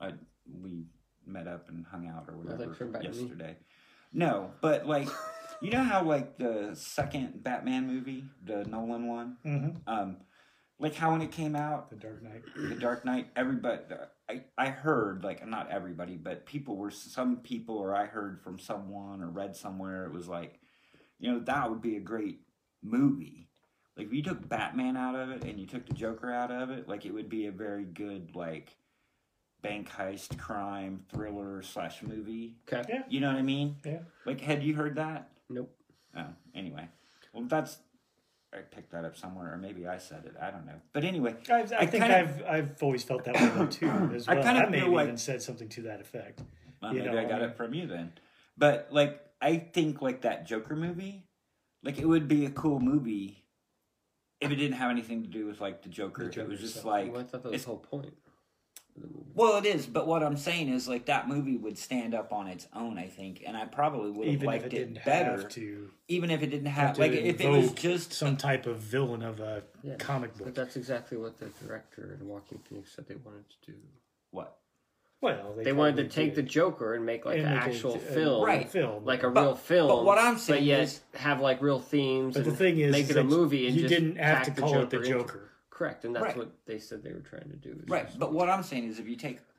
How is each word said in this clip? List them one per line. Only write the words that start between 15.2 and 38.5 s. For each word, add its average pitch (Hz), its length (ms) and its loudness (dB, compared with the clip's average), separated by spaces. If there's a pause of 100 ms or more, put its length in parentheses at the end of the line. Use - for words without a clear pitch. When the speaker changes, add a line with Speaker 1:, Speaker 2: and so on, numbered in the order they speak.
Speaker 1:
like, 92 220 -6
not 110 240 -6
everybody, 90 460 -6
but 90 320 -10
people 139 300 -8
were, 101 120 -6
some 123 480 -2
people, 113 400 -8
or 98 180 -2
I 104 100 0
heard 101 360 -8
from 92 160 -14
someone 98 640 -10
or 87 60 -6
read 95 280 -8
somewhere, 95 500 -8
it 87 80 -10
was 85 140 -10
like, 87 320 -10 (600)
you 120 120 -2
know, 120 100 0
that 127 280 0
would 110 120 -6
be 110 160 -2
a - 40 -6
great 104 380 -6 (420)
movie. - 680 0 (480)
Like, - 100 -10
if 107 60 -6
you 147 100 -2
took - 240 -6
Batman 127 500 -2
out 127 180 -4
of 131 140 -6
it 131 140 -10
and 104 160 -8
you 95 80 -10
took 127 180 -10
the - 80 -6
Joker 113 400 -6
out 123 180 -2
of 127 200 -6
it, 98 160 -10
like, 104 180 -8
it 95 80 -8
would 107 160 -8
be 107 180 -2
a 104 40 -6
very 101 320 -8
good, 92 520 -10
like, 82 400 -10 (880)
bank 104 280 -8
heist, 101 480 -8
crime, 98 640 -8 (100)
thriller 101 480 -8
slash 90 400 -8
movie. 110 540 -10 (160)
Speaker 2:
Okay. 123 160 -2
Speaker 3:
Yeah. 262 220 -4
Speaker 1:
You 139 100 -2
know 139 80 2
what 135 100 2
I 135 40 0
mean? 139 420 0
Speaker 3:
Yeah. 156 160 -6 (260)
Speaker 1:
Like, 135 140 -4
had 147 240 0
you 151 120 2
heard 151 200 -2
that? 156 340 -6 (200)
Speaker 2:
Nope. 123 260 -8 (400)
Speaker 1:
Oh, 80 120 -10 (280)
anyway. 82 320 -10 (460)
Well, 113 120 -8
that's, 156 320 0 (760)